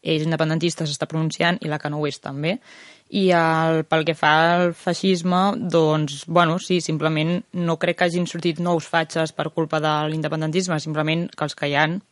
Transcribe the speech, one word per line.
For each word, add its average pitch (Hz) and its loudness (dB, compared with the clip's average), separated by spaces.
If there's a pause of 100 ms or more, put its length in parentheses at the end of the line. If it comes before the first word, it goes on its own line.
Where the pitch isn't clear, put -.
(140)
és 151 0
independentista 160 0
s'està 147 -4
pronunciant 160 0
i 151 -4
la 151 -4
que 147 -6
no 147 -6
ho 151 -2
és 139 -6
també. 151 -4 (580)
I 196 2 (100)
el, 160 2
pel 160 2
que 160 0
fa 156 4 (300)
al 175 2
feixisme, 180 0 (320)
doncs, 151 2
bueno, 170 4
sí, 180 0
simplement 156 -2 (260)
no 165 -2
crec 175 -2
que 180 4
hagin 175 -2
sortit 170 -4
nous 175 0
fatxes 160 -2
per 156 -4
culpa 156 -2
de 151 0 (100)
l'independentisme, 156 -2
simplement 156 -2
que 151 -4
els - -18
que 147 -4
hi 143 -2
han 156 2 (120)